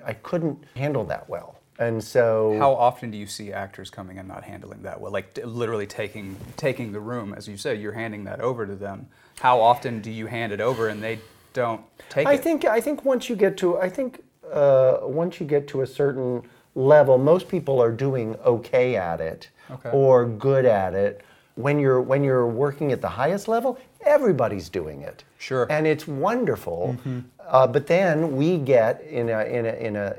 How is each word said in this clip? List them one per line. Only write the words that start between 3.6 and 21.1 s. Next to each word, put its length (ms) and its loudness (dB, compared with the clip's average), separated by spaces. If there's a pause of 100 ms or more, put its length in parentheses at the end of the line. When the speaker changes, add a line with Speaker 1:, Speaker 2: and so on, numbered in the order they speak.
Speaker 2:
coming 260 -16
and 100 -14
not 160 -14
handling 380 -18
that 180 -12
well? 120 -10
Like, 240 -6
t-, 80 -8
literally 420 -4
taking, 500 -10 (220)
taking 340 -4
the 80 -10
room, 380 -10
as 100 -16
you 80 -14
say, 200 -6
you're 180 -8
handing 320 -10
that 160 -10
over 240 -4
to 100 -10
them. 320 -12 (320)
How 220 4
often 400 2
do 100 -12
you 140 -10
hand 260 -6
it 80 -6
over 300 -2
and 140 -8
they 160 -6 (340)
don't 280 -4 (280)
take 180 0
Speaker 1:
I 60 4
Speaker 2:
it? 100 0
Speaker 1:
think, 220 0
I 160 2
think 240 -6
once 240 0
you 60 -4
get 220 2
to, 220 0
I 100 0
think, 340 -8 (280)
uh, 520 6
once 360 -4
you 60 -6
get 240 0
to 140 -2
a 40 -2
certain 540 -2 (320)
level, 460 8
most 280 4
people 340 0
are 100 4
doing 520 -4
okay 520 2
at 260 -4
it 280 -8 (200)
Speaker 2:
Okay. 240 -10
Speaker 1:
or 320 6
good 400 2
at 300 4
it. 260 0 (340)